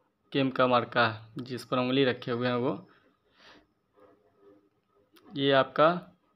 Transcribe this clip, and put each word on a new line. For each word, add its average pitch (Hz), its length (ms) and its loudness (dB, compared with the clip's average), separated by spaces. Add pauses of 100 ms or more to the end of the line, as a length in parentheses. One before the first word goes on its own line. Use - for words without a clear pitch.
(320)
केम 135 180 0
का 127 180 0
मार्का 120 400 2
है, 110 380 -8
जिस 123 200 -10
पर 135 120 -4
उंगली 127 280 2
रखे 123 260 -4
हुए 120 160 -2
हैं 123 80 -2
वो। 123 160 -2 (2500)
ये 139 260 -2
आपका 135 340 4 (480)